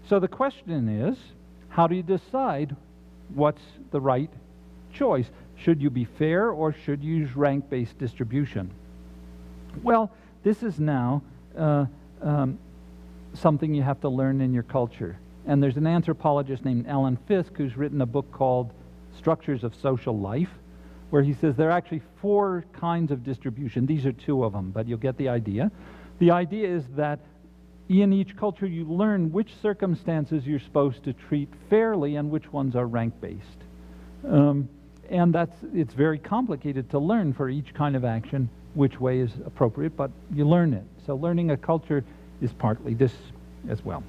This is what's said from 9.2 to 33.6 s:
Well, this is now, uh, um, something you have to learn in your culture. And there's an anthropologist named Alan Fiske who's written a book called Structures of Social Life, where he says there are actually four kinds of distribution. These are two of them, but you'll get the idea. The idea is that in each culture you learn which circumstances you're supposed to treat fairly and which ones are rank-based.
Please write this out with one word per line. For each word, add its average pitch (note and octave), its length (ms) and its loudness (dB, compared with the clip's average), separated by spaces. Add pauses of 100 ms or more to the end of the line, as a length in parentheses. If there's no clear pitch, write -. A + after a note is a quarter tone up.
Well, A3+ 280 4 (320)
this G#3 200 2
is E3 160 -4
now, C#3 420 2 (340)
uh, D3 300 2 (380)
um, C#3+ 340 0 (800)
something D#3 380 2
you D3 80 2
have C#3 200 -2
to C#3+ 80 -2
learn C3+ 320 0
in B2+ 120 2
your A#2+ 100 0
culture. A#2 540 -4 (300)
And C#3+ 140 4
there's C#3 160 2
an D#3+ 100 2
anthropologist D3+ 760 0
named A#2+ 220 -2
Alan C3+ 300 0 (100)
Fiske F#3 300 0
who's C3 180 -4
written C#3+ 260 -2
a B2 40 2
book C3 260 -4
called B2+ 400 0 (460)
Structures D3+ 460 0
of A2+ 100 -4
Social B2 460 -2
Life, A2+ 320 -2 (580)
where C#3+ 140 4
he C#3+ 100 2
says C#3 220 2
there D#3 140 2
are - 20 4
actually E3+ 300 -2 (200)
four G3+ 520 0
kinds E3+ 380 -2
of B2 120 -4
distribution. B2+ 640 -4
These D3 180 0
are C3+ 60 2
two C3 320 0
of G#2 100 0
them, F#2+ 180 -4
but A2 160 -4
you'll A#2 120 -4
get B2+ 180 -2
the C3+ 120 -2
idea. A#2 420 0 (480)
The E3+ 120 8
idea F3+ 360 2
is E3+ 160 -2 (120)
that D3 240 -2 (680)
in G3 240 6
each F#3+ 240 -2
culture G3+ 300 -4
you E3 180 -4
learn F3 460 0
which G#3 300 -2
circumstances D#3+ 840 -2
you're D3 140 -2
supposed C#3+ 440 0
to B2+ 100 -4
treat D3 360 -4 (200)
fairly G#3 460 2
and D3 140 -2
which D3+ 240 -4
ones C3+ 220 -2
are B2 120 2
rank-based. A2+ 560 -4 (840)